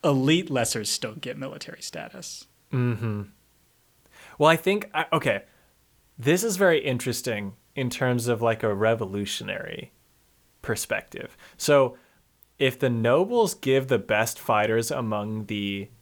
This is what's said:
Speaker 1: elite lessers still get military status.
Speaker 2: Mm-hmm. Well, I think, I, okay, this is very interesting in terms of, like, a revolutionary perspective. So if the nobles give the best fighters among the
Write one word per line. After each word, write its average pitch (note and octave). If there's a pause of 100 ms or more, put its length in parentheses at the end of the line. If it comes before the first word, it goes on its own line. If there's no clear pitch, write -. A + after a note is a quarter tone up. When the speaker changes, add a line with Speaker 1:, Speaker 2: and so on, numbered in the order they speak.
Speaker 1:
elite D3+
lessers A#2
still -
get -
military -
status. - (260)
Speaker 2:
Mm-hmm. A2+ (1160)
Well, D3
I E3
think, G3+
I, D#3
okay, A#2+ (720)
this D#3
is G#3
very F3
interesting A#2 (220)
in B2+
terms B2
of, A#2
like, A2+
a G#2+
revolutionary G2+ (680)
perspective. - (180)
So C#3 (600)
if C3
the C3
nobles D#3+
give C3+
the B2+
best G#2+
fighters A2
among G#2+
the G2+ (140)